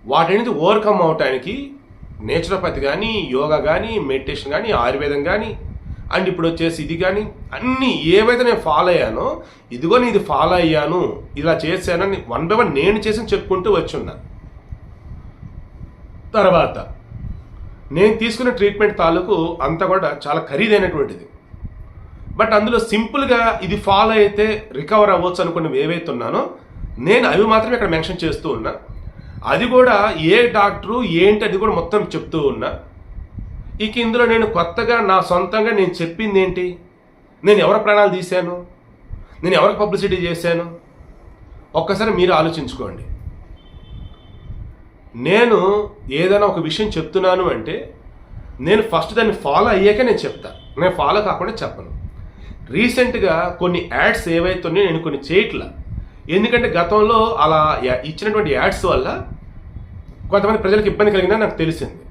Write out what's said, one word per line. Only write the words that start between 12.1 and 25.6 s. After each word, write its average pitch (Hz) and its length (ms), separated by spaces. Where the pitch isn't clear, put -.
one 151 140
by 214 120
one 185 160
నేను 202 280
చేసి 220 280
చెప్పుకుంటూ 190 440
వచ్చి - 220
ఉన్నా. 90 160
తర్వాత 175 400
నేను 214 260
తీసుకున్న 240 380
ట్రీట్మెంట్ 208 420
తాలూకు 180 320
అంతా 165 240
కూడా 175 200
చాలా 151 160
ఖరీదైనటువంటిది. 180 760
But 220 100
అందులో 226 220
సింపుల్గా 233 500
ఇది 202 120
ఫాలో 220 340
అయితే 202 240
రికవర్ 208 360
అవ్వచ్చు 175 280
అనుకున్నవి 160 400